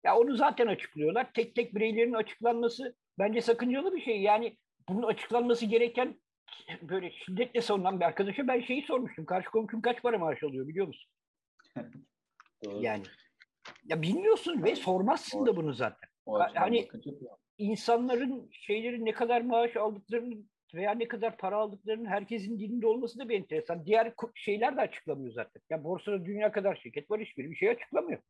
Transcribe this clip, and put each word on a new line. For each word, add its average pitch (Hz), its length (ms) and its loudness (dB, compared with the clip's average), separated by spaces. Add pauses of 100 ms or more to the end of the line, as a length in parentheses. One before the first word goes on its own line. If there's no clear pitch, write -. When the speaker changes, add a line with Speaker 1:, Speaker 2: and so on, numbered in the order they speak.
Speaker 1:
Ya 190 140 6
onu 254 180 6
zaten 269 300 4
açıklıyorlar. 180 680 0
Tek 233 200 0
tek 233 200 -2
bireylerin 226 380 2
açıklanması 233 840 0 (220)
bence 220 220 2
sakıncalı 247 560 2
bir 302 40 -4
şey. 214 220 -2
Yani 214 340 2 (320)
bunun 196 140 -2
açıklanması 233 640 0
gereken 233 540 2 (640)
böyle 180 280 -4
şiddetle 233 500 -4
savunan 190 400 0
bir 170 40 4
arkadaşa 202 440 0
ben 254 120 2
şeyi 254 220 -4
sormuştum. 254 440 -4
Karşı 180 240 -2
komşum 220 320 -2
kaç 240 200 0
para 233 160 2
maaş 160 240 0
alıyor 135 260 -4
biliyor 180 180 -2
musun? - 240 -16 (640)
Speaker 2:
<laughs> 120 100 -8 (800)
Doğru. 101 180 -6
Speaker 1:
Yani. 107 200 -2 (840)
Ya 160 180 -2
bilmiyorsun 320 600 2
ve 196 140 2
sormazsın 190 600 0
Speaker 2:
Doğru. 247 80 2
Speaker 1:
da 208 100 4
bunu 156 160 -2
zaten. 113 360 -4 (180)
Speaker 2:
O 107 120 0
Speaker 1:
Ha-, 180 60 6
Speaker 2:
açıdan 170 160 0
Speaker 1:
hani 226 240 4
Speaker 2:
bakınca - 260 -12 (100)
doğru. - 160 -16 (220)
Speaker 1:
insanların 240 920 0
şeylerin 226 520 -4
ne 220 80 0
kadar 233 280 2
maaş 233 360 2
aldıklarını 220 580 -4 (400)
veya 202 180 0
ne 233 160 -2
kadar 226 280 -4
para 196 200 -2
aldıklarının 214 480 -2
herkesin 202 540 -4
dilinde 220 280 -2
olması 233 320 2
da 254 100 -8
bir 226 100 0
enteresan. 156 480 -4
Diğer 226 200 6
ku-, 233 280 -8
şeyler 233 420 0
de 285 40 0
açıklamıyor 139 520 -4
zaten. 113 380 -10
Ya 160 140 -6
borsada 185 400 -4
dünya 208 280 0
kadar 196 300 0
şirket 147 280 -10
var, 214 100 -2
hiçbiri 156 300 -10
bir 165 60 -12
şey 190 120 2
açıklamıyor. 269 600 -2